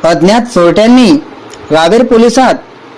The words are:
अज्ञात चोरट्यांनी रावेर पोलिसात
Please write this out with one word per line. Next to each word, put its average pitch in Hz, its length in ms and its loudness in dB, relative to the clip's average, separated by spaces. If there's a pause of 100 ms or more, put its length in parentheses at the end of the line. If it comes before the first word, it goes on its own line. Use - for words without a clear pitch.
अज्ञात 175 340 0
चोरट्यांनी 214 680 0 (600)
रावेर 170 320 0
पोलिसात 233 500 0 (440)